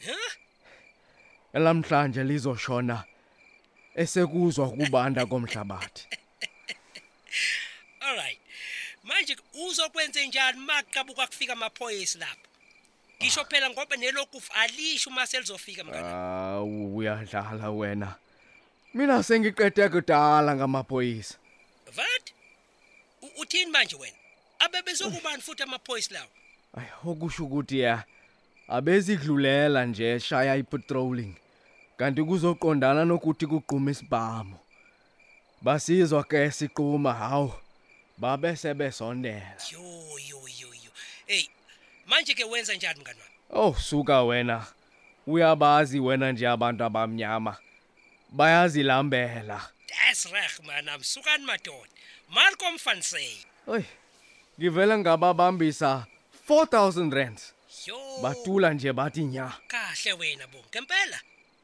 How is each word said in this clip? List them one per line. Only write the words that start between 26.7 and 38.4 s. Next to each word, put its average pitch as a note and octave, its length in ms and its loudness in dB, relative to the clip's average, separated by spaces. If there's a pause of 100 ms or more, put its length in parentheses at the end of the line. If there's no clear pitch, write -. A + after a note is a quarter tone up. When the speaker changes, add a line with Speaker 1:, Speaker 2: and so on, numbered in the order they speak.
Speaker 2:
Ay, B2 100 -12 (200)
okusho E3 380 -6
ukuthi C3+ 360 -2
ya, A#2 240 2 (640)
abezidlulela C#3+ 1160 2
nje A#2 340 0
shaya C3+ 360 2
i-patrolling. B2+ 800 -4 (640)
Kanti C#3 260 0
kuzoqondana D#3 840 2
nokuthi E3 420 0
kuqhuma C#3 440 0
isibhamu. A2+ 680 -4 (1040)
Basizwa D#3 600 4
ke D3 260 2
siqhuma, C#3+ 640 0
hawu, B2 380 -2 (680)
babe C#3 380 -2